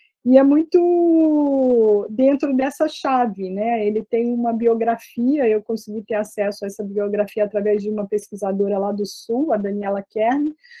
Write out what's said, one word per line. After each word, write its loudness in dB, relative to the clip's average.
E 6
é 8
muito 2
dentro 2
dessa 0
chave, -2
né? -2
Ele -2
tem -2
uma -2
biografia, 0
eu 0
consegui -8
ter -6
acesso -4
a -4
essa -10
biografia -2
através -2
de -6
uma -6
pesquisadora -4
lá -4
do -4
Sul, -4
a 0
Daniela -4
Kern, -2